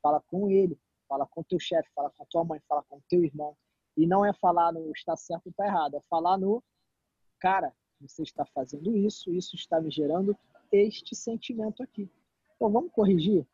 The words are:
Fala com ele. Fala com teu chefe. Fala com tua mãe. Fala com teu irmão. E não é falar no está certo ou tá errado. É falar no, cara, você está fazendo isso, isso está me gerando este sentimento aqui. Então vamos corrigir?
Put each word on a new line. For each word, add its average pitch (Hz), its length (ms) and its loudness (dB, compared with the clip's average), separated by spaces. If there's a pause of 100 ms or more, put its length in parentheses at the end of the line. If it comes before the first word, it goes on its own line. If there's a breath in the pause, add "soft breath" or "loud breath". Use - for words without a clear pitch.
Fala 147 200 2
com 196 280 -2
ele. 190 280 2 (300)
Fala 139 180 -2
com - 180 -12
teu 180 160 -2
chefe. - 360 -2
Fala 143 140 -4
com - 160 -18
tua 170 180 -2
mãe. 160 240 -6
Fala 147 160 -2
com 143 240 -20
teu 175 160 4
irmão. 151 320 -6 (400)
E 156 120 4
não 196 180 4
é 202 80 2
falar 170 380 2
no 160 200 -8
está 165 240 -6
certo 170 320 -10
ou 170 60 -16
tá 196 120 -4
errado. 160 300 -2
É 139 140 -8
falar 175 280 2
no, 202 260 -2 (760)
cara, 185 340 0 (260)
você 143 240 -12
está - 220 -6
fazendo 165 500 -4
isso, 202 380 0
isso 180 220 -6
está 165 240 -2
me 156 120 -4
gerando 170 440 0 (360)
este 208 440 2
sentimento 226 680 -8
aqui. 202 260 -10 (460)
Então 220 160 0
vamos 285 200 0
corrigir? 190 640 4